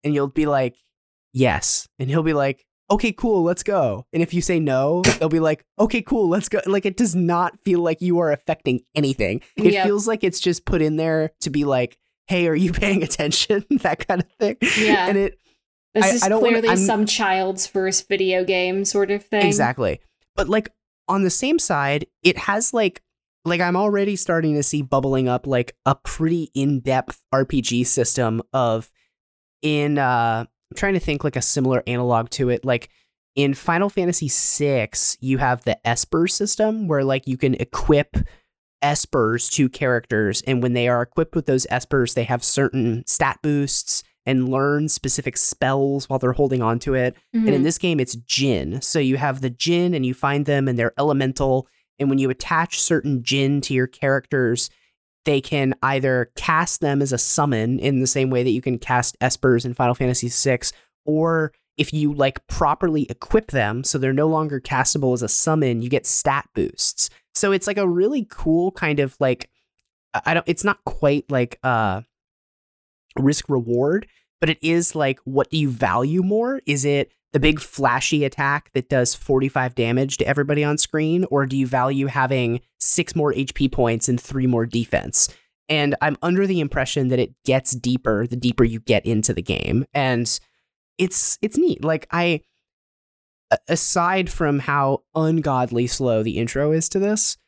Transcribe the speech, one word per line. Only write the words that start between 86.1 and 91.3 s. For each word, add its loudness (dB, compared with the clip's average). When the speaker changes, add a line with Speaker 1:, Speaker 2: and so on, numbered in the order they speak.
Speaker 1:
under 2
the 0
impression -2
that 2
it -2
gets 0
deeper 0
the -6
deeper 0
you -2
get 0
into 0
the -6
game. -2
And -2
it's, -2